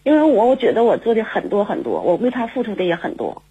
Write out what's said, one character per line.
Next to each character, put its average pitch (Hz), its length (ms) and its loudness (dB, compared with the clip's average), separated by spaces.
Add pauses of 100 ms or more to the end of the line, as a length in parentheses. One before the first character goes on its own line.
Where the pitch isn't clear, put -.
因 285 120 2
为 302 100 4
我， 247 240 4
我 262 100 4
觉 240 160 2
得 226 100 2
我 202 140 4
做 226 180 0
的 220 80 0
很 - 240 -6
多 202 160 0
很 202 200 -4
多， 87 180 -2
我 170 160 0
为 247 140 0
他 247 160 -6
付 240 160 -6
出 208 120 -6
的 185 80 -4
也 170 120 0
很 165 200 -8
多。 - 360 -8